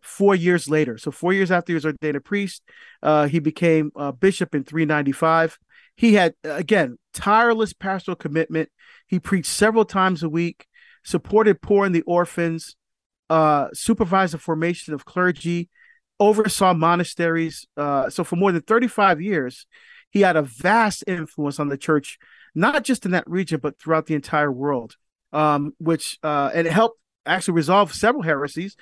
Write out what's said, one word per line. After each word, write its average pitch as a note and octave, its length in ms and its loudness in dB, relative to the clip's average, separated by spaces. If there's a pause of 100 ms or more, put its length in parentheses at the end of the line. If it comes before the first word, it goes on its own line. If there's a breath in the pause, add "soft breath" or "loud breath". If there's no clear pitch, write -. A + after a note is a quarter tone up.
four G3+ 320 2
years F3 340 0
later. C#3+ 300 0
So - 120 -10
four F3 220 -2
years G3 180 0
after F#3 220 0
he - 20 0
was D3+ 120 -4
ordained D3+ 300 -4
a C#3 40 -8
priest, G3+ 420 -8 (400 loud breath)
uh, D3+ 240 2
he D3+ 120 0
became D#3 560 0
a C#3+ 180 -6
bishop E3+ 420 0
in C#3 100 -4
three D#3+ 200 -4
ninety-five. D#3 760 0 (360 soft breath)
He A3+ 200 4
had, F3 280 4
again, D3+ 560 -2 (160)
tireless A3 580 2
pastoral F#3+ 440 -6
commitment. D#3+ 540 -4 (360 soft breath)
He F#3 140 -2
preached - 300 -2
several A3 340 2
times F#3 380 0
a E3 60 -4
week, E3+ 380 -4 (380 soft breath)
supported G#3 580 2
poor G3 240 2
and F#3 80 0
the E3 80 2
orphans, E3+ 760 -2 (540)
uh, D3+ 420 2
supervised F#3+ 600 0
the D#3 40 -10
formation E3 540 -4
of C#3 120 -10
clergy, F3 680 -2 (480 soft breath)
oversaw G3+ 560 2
monasteries. E3 920 -2 (100)
Uh, C#3+ 340 -2
so F3 140 -4
for F3 120 -4
more G3 140 2
than E3+ 120 0
thirty-five G#3 580 2
years, D#3+ 460 -6 (440 loud breath)
he G3+ 120 2
had F3+ 140 4
a D3+ 60 4
vast F#3+ 640 0
influence D#3 540 -6
on C#3+ 80 -4
the C#3 80 -4
church, D3 420 -2 (360 soft breath)
not A#3 300 0
just B3+ 200 -2
in F#3 60 -4
that F3+ 180 -2
region, E3 340 -4
but D3 160 -8
throughout D#3+ 280 -2
the D#3+ 80 -4
entire D3 360 -2
world, B2+ 460 -4 (360)
um, D3 460 0
which, D#3+ 440 -4
uh, D3 320 -2
and E3+ 120 0
it E3 60 -2
helped A3+ 260 2 (280)
actually F3 280 0
resolve E3+ 380 2
several A#3+ 300 0
heresies, D#3+ 600 -4